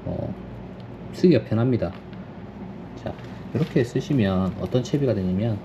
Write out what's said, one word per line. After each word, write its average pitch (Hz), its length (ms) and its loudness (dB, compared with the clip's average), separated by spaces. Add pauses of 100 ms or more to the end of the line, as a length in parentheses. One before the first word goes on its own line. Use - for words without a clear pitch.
어, - 300 -4 (800)
쓰기가 156 320 6
편합니다. 113 480 2 (1080)
자, - 120 -6 (400)
이렇게 143 300 2
쓰시면 95 760 2
어떤 117 240 0
채비가 139 300 2
되냐면 98 500 2